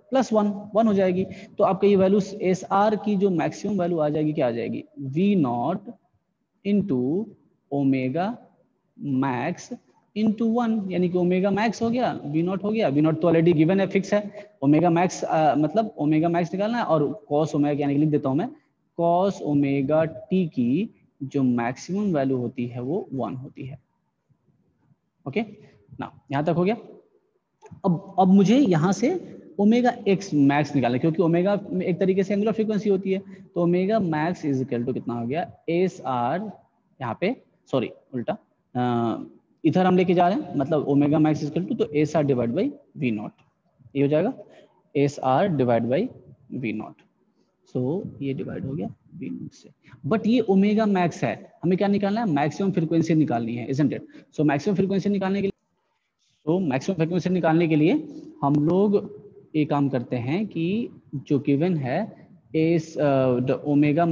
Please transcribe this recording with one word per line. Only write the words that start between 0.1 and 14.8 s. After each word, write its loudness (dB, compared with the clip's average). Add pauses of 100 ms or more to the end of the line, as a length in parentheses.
plus 0
one, 2 (260)
one 4
हो 2
जाएगी। 2 (340)
तो 4
आपका 4
ये 6
value 4 (220)
एसआर 0
की -2
जो 2
maximum -2
value 0
आ 2
जाएगी, 0
क्या 0
आ 0
जाएगी, -6 (160)
V 0
naught -2 (760)
into 0 (720)
omega 0 (960)
max -4 (440)
into 0
one, 0 (100)
यानी 2
कि -2
omega 2
max -2
हो 0
गया, 0 (120)
वी -2
नॉट -4
हो -2
गया, 0
वी 2
नॉट 2
तो 4
already 4
given 4
है, 0
फिक्स -2
है। -4 (120)
Omega 6